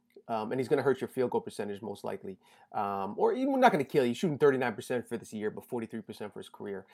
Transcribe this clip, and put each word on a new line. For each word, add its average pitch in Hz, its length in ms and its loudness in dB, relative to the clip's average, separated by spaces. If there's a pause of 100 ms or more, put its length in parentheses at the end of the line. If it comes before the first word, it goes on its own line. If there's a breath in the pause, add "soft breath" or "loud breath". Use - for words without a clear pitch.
(280)
Um, 113 240 -2
and 131 80 0
he's 117 80 -2
gonna 139 140 4
hurt 131 180 4
your 117 80 -2
field 123 220 0
goal 113 100 2
percentage 101 420 -6
most 104 220 -10
likely. 101 320 -8 (360 soft breath)
Um, 101 440 -2
or 226 160 4
even 269 260 0
not 254 140 8
gonna 151 120 4
kill 135 200 2
you. 120 60 2
He's 117 80 -2
shooting 151 200 0
thirty-nine 131 360 4
percent - 340 -4
for 117 80 -4
this - 160 -10
year, 107 180 -4
but 104 140 -10
forty-three 113 380 -6
percent 104 300 -12
for 107 80 -12
his - 80 -14
career. 98 460 -10